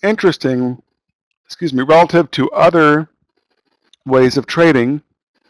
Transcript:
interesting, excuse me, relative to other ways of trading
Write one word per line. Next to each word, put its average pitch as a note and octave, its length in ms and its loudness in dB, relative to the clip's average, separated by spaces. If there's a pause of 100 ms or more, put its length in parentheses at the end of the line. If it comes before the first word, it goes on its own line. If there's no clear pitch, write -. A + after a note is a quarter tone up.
interesting, C3+ 800 -4 (640)
excuse D#3 280 -8
me, B2+ 100 -2
relative E3 480 2
to - 220 -4
other D#3 540 2 (1000)
ways C3 280 2
of C3+ 120 -4
trading D3 560 0 (460)